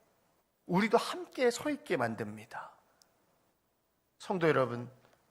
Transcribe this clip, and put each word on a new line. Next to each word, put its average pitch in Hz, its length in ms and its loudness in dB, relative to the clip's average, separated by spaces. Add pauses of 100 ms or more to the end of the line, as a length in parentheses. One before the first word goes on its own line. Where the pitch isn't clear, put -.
(640)
우리도 208 320 4
함께 285 540 0
서 - 180 -4
있게 277 280 -2
만듭니다. 110 760 -4 (1500)
성도 170 300 -2
여러분, 123 440 0 (400)